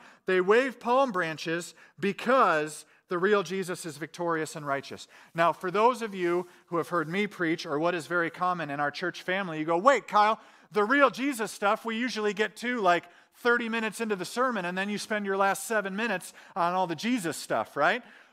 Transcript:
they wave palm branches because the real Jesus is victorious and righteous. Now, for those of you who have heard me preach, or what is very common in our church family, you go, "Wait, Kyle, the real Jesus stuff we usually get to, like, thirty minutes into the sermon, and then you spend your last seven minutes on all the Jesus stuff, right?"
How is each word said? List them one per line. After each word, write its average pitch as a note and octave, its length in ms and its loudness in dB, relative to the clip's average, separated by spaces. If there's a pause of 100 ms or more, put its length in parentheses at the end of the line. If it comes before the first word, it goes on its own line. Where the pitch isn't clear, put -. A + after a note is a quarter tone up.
(280)
they F#3 120 4
wave A3+ 400 4
palm B3 320 2
branches E3+ 640 -4 (260)
because F#3+ 840 2 (240)
the F3+ 100 -2
real G3+ 240 4
Jesus F3 420 -6
is C#3+ 120 -10
victorious D#3+ 580 -4
and D3+ 100 -12
righteous. C#3 420 -6 (280)
Now, E3 180 4
for F#3 160 -6
those A3 320 2
of G3+ 140 -8
you F3 320 0 (200)
who E3+ 100 -4
have D3+ 100 -2
heard D#3+ 200 -2
me G3 200 -2
preach, F3 360 -4
or D3+ 140 -4
what E3+ 160 0
is D#3+ 140 -6
very E3+ 240 0
common F3 400 -4
in C#3+ 80 -4
our C#3+ 100 0
church E3+ 320 -6
family, F#3 380 -4
you D#3 60 -4
go, E3+ 120 2
"Wait, G#3+ 300 4
Kyle, G#3 320 4 (320)
the G3+ 120 2
real C4 280 6
Jesus A3+ 400 -4
stuff G#3+ 340 -2
we A3+ 100 -4
usually G#3+ 380 -2
get G#3 240 -2
to, A#3+ 220 -4
like, F3 240 4 (320)
thirty A#3+ 340 0
minutes A3 320 -4
into G#3+ 140 -2
the F3+ 100 -6
sermon, A#3 400 -2
and F3+ 100 -4
then G3 140 -4
you G3+ 80 -4
spend G#3 300 -4
your G3 100 0
last G3 300 2
seven G3 280 -2
minutes A3+ 380 -4 (220)
on F3 180 0
all F#3 140 0
the E3 80 -4
Jesus G3 420 -4
stuff, A#2+ 400 -4
right?" F3+ 240 4 (320)